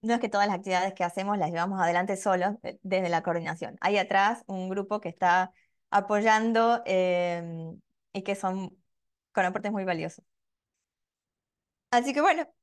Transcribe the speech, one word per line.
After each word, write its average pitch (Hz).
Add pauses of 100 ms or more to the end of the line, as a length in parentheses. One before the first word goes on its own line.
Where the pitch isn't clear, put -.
no 226
es 233
que 233
todas 202
las 196
actividades 190
que 185
hacemos 196
las 170
llevamos 185
adelante 180
solos, 190
eh, -
desde 185
la 170
coordinación. 165
Hay 202
atrás 196
un 185
grupo 196
que 185
está 180 (380)
apoyando, 220
eh, 175 (720)
y 196
que 196
son 190 (560)
con 190
aportes 202
muy 196
valiosos. 165 (1700)
Así 247
que 285
bueno 330 (200)